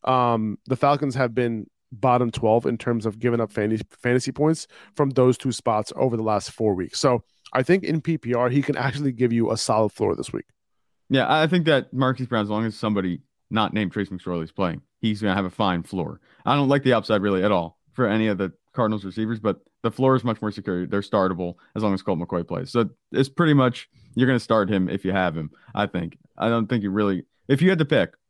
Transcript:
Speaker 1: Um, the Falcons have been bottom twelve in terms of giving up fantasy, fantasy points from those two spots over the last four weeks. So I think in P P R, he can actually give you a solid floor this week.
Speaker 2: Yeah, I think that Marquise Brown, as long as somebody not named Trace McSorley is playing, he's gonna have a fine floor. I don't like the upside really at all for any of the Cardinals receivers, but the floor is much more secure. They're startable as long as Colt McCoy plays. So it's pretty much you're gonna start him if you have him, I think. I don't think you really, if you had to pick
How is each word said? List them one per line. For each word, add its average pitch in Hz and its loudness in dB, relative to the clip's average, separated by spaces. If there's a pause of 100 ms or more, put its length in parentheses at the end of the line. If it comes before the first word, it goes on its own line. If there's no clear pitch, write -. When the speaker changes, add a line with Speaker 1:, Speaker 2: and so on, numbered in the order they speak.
Speaker 1:
Um, 117 0
the 127 -2
Falcons 143 0
have 123 0
been 117 -2 (240)
bottom 123 2
twelve 110 2
in 117 -2
terms 117 -2
of 110 -4
giving 120 0
up 110 -4
fantasy, 110 -2 (180)
fantasy 123 0
points 156 0 (280)
from 143 2
those 127 4
two 127 -4
spots 107 -2
over 120 0
the 110 -4
last 107 -2
four 107 0
weeks. 90 -6
So 123 2 (280)
I 131 2
think 180 2
in 156 -2
P 165 -2
P 120 -4
R, 123 2
he 135 2
can 139 -2
actually 135 -2
give 117 0
you 117 2
a 113 0
solid 110 2
floor 101 -2
this - -8
week. - -8 (640)
Speaker 2:
Yeah, 131 2
I 156 4
think 170 2
that 143 2
Marquise 127 0
Brown, 110 0
as 104 -4
long 107 -2
as 110 -4
somebody 95 -2 (300)
not 107 0
named 101 -2
Trace 101 -4
McSorley 87 -6
is - -14
playing, 87 -4 (180)
he's 107 -2
gonna 101 0
have 98 0
a 90 -6
fine 90 -2
floor. 80 -8 (260)
I 127 2
don't 143 2
like 139 2
the 127 4
upside 107 2
really 98 2
at 104 2
all 85 -2 (140)
for 127 0
any 110 2
of 98 -2
the 95 -4 (200)
Cardinals 110 -2
receivers, 110 -4
but 104 -2 (240)
the 113 0
floor 131 2
is 120 0
much 113 -2
more 107 -6
secure. 90 -4
They're 101 -2
startable 92 -2 (200)
as 107 -4
long 101 0
as 92 -6
Colt 87 -2
McCoy 87 -4
plays. 90 -8
So 113 0 (200)
it's 135 2
pretty 160 2
much 127 2 (260)
you're 127 2
gonna 127 2
start 107 2
him 95 2
if - -6
you 95 -2
have 92 0
him, 78 -8 (240)
I 101 0
think. 87 -6 (220)
I 113 0
don't 117 0
think 113 -2
you 98 -2
really, 98 0 (240)
if 135 2
you 180 4
had 180 2
to 160 2
pick 113 0 (160)